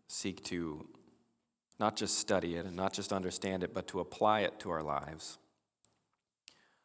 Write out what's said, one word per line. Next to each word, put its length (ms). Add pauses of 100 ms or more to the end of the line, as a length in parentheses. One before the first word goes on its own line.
seek 360
to 420 (920)
not 160
just 220
study 360
it 100
and 120
not 160
just 200
understand 520
it, 100
but 140
to 100
apply 420
it 200
to 100
our 120
lives, 560 (1500)